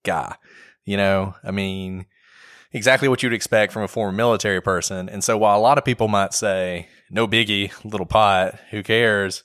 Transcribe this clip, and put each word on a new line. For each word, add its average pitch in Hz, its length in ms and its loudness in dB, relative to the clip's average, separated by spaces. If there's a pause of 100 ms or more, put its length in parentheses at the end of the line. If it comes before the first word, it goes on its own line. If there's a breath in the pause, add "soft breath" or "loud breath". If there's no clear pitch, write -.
guy. 82 340 -4 (480 soft breath)
You 101 120 -4
know, 98 380 0 (100)
I 98 60 -8
mean, 95 560 -6 (640 soft breath)
exactly 131 360 2
what 127 140 2
you'd 123 100 0
expect 107 400 0
from 110 100 -6
a 98 60 -4
former 101 280 -4
military 107 440 2
person. 92 480 -4
And 101 160 -10
so 113 140 0
while 104 200 4
a - 20 4
lot 135 180 4
of - 60 -2
people 117 240 0
might 98 260 0
say, 92 540 -2 (220 soft breath)
"No 110 160 0
biggie, 101 460 0 (120)
little 104 220 -6
pot, 98 520 2 (120)
who 107 120 -8
cares?" 107 640 0